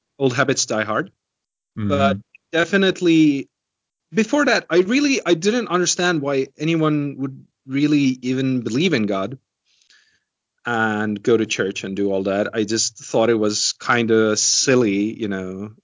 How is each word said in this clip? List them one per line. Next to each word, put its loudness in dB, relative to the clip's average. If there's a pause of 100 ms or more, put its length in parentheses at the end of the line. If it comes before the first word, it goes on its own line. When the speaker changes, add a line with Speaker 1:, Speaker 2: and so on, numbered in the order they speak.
(200)
Speaker 1:
old 2
habits 0
die -2
hard. -4 (640)
Speaker 2:
Mm-hmm. -4
Speaker 1:
But 2 (340)
definitely 2 (640)
before 2
that, 0
I 4
really, 2
I 2
didn't 0
understand 0
why -2 (100)
anyone 0
would -8 (220)
really 2
even -2
believe 0
in 0
God -4 (1300)
and -2
go 4
to 0
church -4
and -8
do -2
all -2
that. 0
I -2
just -4
thought 0
it 2
was -2
kinda 2
silly, 0
you -4
know, -8 (120)